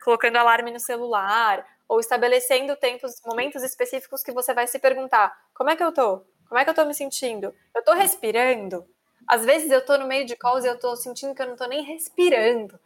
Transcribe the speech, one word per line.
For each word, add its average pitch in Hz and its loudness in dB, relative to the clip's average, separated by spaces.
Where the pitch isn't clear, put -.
colocando 233 2
alarme 240 4
no 240 -12
celular, 220 -2
ou 226 2
estabelecendo 247 2
tempos, 247 -4
momentos 254 -6
específicos 254 -8
que 277 -10
você 247 -4
vai 240 -2
se 254 -6
perguntar, 262 2
"Como 269 -2
é 320 2
que 339 -2
eu 320 0
tô? 214 0
Como 240 -4
é 269 4
que 311 0
eu 320 0
tô 320 2
me 294 -4
sentindo? 240 -8
Eu 233 -2
tô 302 6
respirando?" 226 0
Às 233 4
vezes 311 4
eu 262 4
tô 285 4
no 269 -6
meio 269 -2
de 233 -8
calls 247 0
e 247 2
eu 240 -4
tô 240 -4
sentindo 254 -10
que 269 -6
eu 254 -6
não 247 -10
tô 254 -6
nem 269 -6
respirando, 247 0